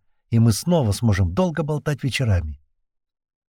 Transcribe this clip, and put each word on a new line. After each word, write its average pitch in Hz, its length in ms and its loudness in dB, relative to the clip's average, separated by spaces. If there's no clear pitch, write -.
и 117 80 0
мы 113 140 6
снова 143 400 0
сможем 98 420 0
долго 170 300 -2
болтать 151 400 -6
вечерами". 95 560 -2